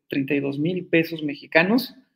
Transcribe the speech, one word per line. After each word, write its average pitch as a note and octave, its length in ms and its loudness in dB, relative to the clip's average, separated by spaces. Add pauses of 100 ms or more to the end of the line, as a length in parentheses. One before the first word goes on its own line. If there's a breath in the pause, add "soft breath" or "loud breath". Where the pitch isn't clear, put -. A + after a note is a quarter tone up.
treinta C#3+ 260 -2
y C#3+ 60 0
dos C#3 200 -4
mil F3 260 -2
pesos E3 380 0
mexicanos. E3+ 720 0 (200)